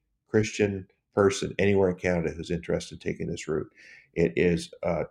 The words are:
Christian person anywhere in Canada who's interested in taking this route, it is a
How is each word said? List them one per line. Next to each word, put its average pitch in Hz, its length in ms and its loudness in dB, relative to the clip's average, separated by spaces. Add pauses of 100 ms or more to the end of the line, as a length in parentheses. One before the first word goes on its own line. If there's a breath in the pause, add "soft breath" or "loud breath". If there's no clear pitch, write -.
(300)
Christian 104 580 0 (260)
person 98 460 2
anywhere 98 300 4
in 90 80 -2
Canada 85 340 0
who's 80 200 -8
interested 85 440 -4
in - 40 -16
taking 85 280 -6
this 85 200 -10
route, 78 240 -4 (440 soft breath)
it 85 200 2
is 87 360 2 (100)
a 82 300 -2